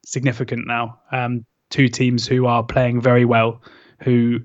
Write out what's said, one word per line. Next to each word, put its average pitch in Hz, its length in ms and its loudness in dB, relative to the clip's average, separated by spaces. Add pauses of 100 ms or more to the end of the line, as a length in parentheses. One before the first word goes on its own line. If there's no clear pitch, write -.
significant 123 640 -4
now. 117 320 -6 (140)
Um, 120 340 -4 (240)
two 135 180 2
teams 123 380 0
who 127 180 0
are 120 180 0
playing 120 380 0
very 123 240 4
well, 117 380 2 (400)
who 120 420 2